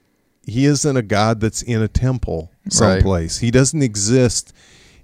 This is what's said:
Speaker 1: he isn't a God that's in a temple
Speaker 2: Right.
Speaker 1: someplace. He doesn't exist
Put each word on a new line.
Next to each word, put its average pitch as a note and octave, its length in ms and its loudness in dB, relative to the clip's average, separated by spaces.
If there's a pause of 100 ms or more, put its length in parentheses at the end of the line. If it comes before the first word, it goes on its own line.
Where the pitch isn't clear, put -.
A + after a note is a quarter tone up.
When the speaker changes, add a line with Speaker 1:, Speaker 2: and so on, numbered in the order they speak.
(480)
Speaker 1:
he A#2+ 180 0
isn't C#3+ 320 0
a B2 40 0
God G#2+ 400 0
that's A2 200 -4
in A2+ 200 -2
a G#2+ 80 0
temple F2+ 640 -4 (140)
Speaker 2:
Right. - 80 -8
Speaker 1:
someplace. F#2+ 640 2
He A#2 120 -2
doesn't C3+ 300 2
exist A#2 720 0 (500)